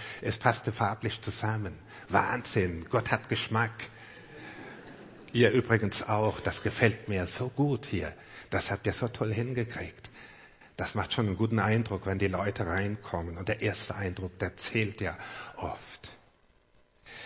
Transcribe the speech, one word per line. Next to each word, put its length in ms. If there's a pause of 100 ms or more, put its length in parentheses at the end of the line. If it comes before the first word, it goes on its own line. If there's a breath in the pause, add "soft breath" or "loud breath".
(220 loud breath)
es 160
passte 320
farblich 500
zusammen. 580 (300 loud breath)
Wahnsinn, 800
Gott 200
hat 180
Geschmack. 600 (1400 loud breath)
Ihr 180
übrigens 520
auch, 380
das 220
gefällt 460
mir 180
so 220
gut 380
hier. 260 (380 loud breath)
Das 200
habt 160
ihr 60
so 160
toll 240
hingekriegt. 800 (640 loud breath)
Das 180
macht 180
schon 140
einen 100
guten 220
Eindruck, 480
wenn 120
die 100
Leute 380
reinkommen. 680
Und 120
der 140
erste 320
Eindruck, 440
der 180
zählt 440
ja 180 (380 loud breath)
oft. 560 (1120 loud breath)